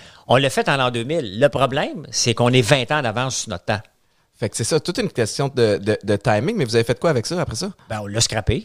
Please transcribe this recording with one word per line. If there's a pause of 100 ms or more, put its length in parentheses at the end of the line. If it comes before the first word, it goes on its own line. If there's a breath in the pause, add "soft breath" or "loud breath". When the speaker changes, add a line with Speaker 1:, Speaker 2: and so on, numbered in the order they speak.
(280 loud breath)
Speaker 1:
on
l'a
fait
en
l'an
deux
mille.
Le
problème,
c'est
qu'on
est
vingt
ans
d'avance
sur
notre
temps. (580)
Speaker 2:
Fait
que
c'est
ça,
toute
une
question
de,
de,
de
timing,
mais
vous
avez
fait
quoi
avec
ça,
après
ça ? (180)
Speaker 1:
Ben,
on
l'a
scrappé.